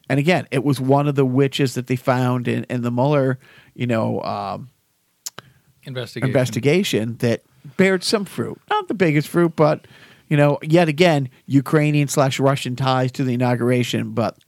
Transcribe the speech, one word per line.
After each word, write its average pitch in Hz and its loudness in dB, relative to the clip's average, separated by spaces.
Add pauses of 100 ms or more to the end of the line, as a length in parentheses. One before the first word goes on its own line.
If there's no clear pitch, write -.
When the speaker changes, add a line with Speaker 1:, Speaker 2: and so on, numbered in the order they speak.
Speaker 1:
And 135 2
again, 151 0
it 131 -2
was 135 0
one 139 2
of 143 -2
the 139 2
witches 131 0
that 123 -8
they 131 -2
found 123 0
in, 117 -2
in 123 -6
the 120 -2
Mueller, 131 0 (340)
you 123 -6
know, 113 -2
um, 101 -8 (1160)
Speaker 2:
Investigation. 123 -8
Speaker 1:
investigation 123 0
that 117 -2 (340)
bared 190 2
some 202 -2
fruit. - -8 (100)
Not 403 -4
the 311 -4
biggest 156 0
fruit, 170 0
but, 151 0 (400)
you 156 0
know, 143 4
yet 160 2
again, 147 2 (160)
Ukrainian 147 2
slash 139 0
Russian 135 0
ties 131 0
to 143 -4
the 127 -2
inauguration, 120 0
but 113 -4 (100)